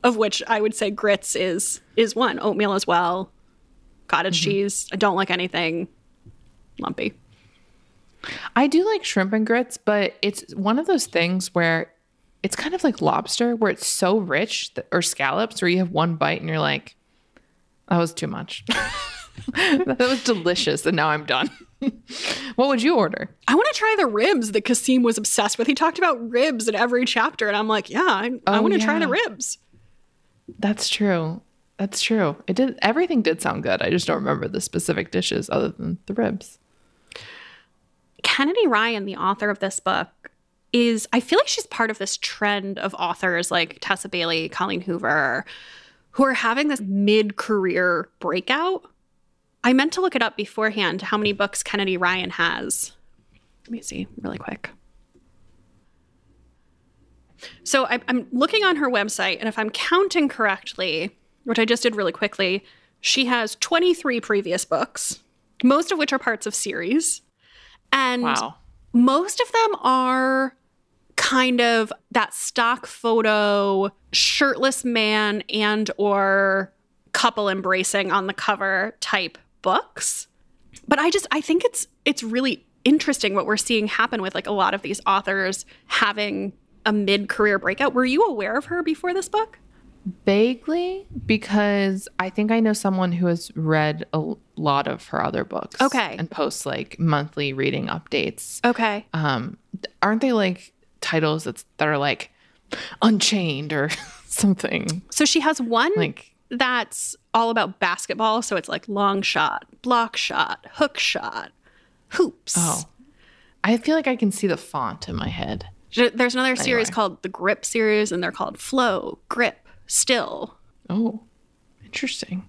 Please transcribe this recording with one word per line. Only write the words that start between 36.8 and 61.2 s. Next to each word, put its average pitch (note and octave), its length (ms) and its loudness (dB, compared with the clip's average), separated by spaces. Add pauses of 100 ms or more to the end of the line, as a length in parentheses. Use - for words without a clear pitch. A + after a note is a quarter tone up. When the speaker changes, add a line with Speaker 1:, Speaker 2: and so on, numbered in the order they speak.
Speaker 1:
Kennedy F4 460 2
Ryan, A3 380 0
the G3 100 -8
author G3+ 340 -2
of G3 100 -2
this G3 200 -4
book, F#3 300 -2 (640)
is, A#3 380 4
I A#3+ 80 4
feel E4 200 2
like C#5+ 80 2
she's - 180 -4
part A3+ 240 -2
of G#3+ 80 -6
this - 200 -6
trend G3+ 600 -4
of F#3+ 180 -4
authors F3 540 -2
like E3+ 320 -2
Tessa - 280 -2
Bailey, E3 400 -2
Colleen F#3 320 -4
Hoover, D#3 640 -2 (680)
who C4 140 2
are C4 100 2
having A#3+ 320 0
this C#4 140 -2
mid-career G3 1300 2 (100)
breakout. C4+ 680 -2 (760)
I B3 100 6
meant C#4 200 4
to F#4 80 -2
look F#4 140 0
it A#3+ 80 2
up A3 140 -4
beforehand, G#3 640 -2
how G#3+ 140 -2
many G#3 160 0
books G3+ 280 -2
Kennedy G3 360 -2
Ryan F3+ 340 0
has. - 640 -2 (720)
Let - 60 -12
me A#3 100 -8
see - 260 -10 (140)
really - 180 -8
quick. - 320 -12 (3000)
So C4 220 2
I, A#3+ 220 -2
I'm B3 240 -2
looking E4 320 2
on F#4 120 4
her C#4+ 140 0
website, G3+ 500 -2
and A3+ 80 -4
if G#3+ 100 -4
I'm A3 120 -4
counting F4 600 2
correctly, F#3 880 -4 (260)